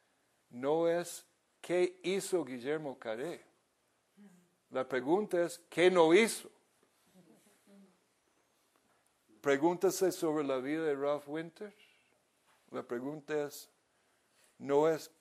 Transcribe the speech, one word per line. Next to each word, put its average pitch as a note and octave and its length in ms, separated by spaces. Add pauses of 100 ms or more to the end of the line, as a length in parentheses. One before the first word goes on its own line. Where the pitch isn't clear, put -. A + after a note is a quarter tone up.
(500)
no D3 380
es E3+ 380 (340)
"¿qué F3+ 440
hizo F3 400
Guillermo C3 520
Caré?". B2 480 (1300)
La B2+ 180
pregunta E3+ 540
es - 260
"¿qué F3+ 220
no E3+ 240
hizo?". G#3+ 340 (3000)
Pregúntase F3 720
sobre D#3 320
la C3+ 140
vida D3+ 260
de D3 100
Ralph C#3+ 320
Winter. E3 480 (960)
La B2+ 140
pregunta D3 600
es, - 220 (880)
no C#3+ 300
es D#3+ 220 (100)